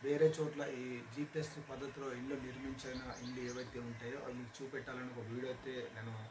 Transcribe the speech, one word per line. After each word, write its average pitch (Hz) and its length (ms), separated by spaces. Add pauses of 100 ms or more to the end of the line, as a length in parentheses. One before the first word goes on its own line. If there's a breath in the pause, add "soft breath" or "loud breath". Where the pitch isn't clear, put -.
వేరే 147 220 (100)
చోట్ల 147 240 (220)
ఈ - 20 (300)
జీ 147 160
ప్లస్ 156 220
త్రీ 147 180
పద్ధతిలో 135 480
ఇల్లు 135 260
నిర్మించిన 127 560 (240)
ఇల్లు 127 240
ఏవైతే 123 280 (100)
ఉంటాయో 120 360
అవి 123 160
మీకు 117 200
చూపెట్టాలని 131 560
ఒక 113 160
వీడియో 127 220
అయితే 127 220 (220)
నేను 113 160 (160)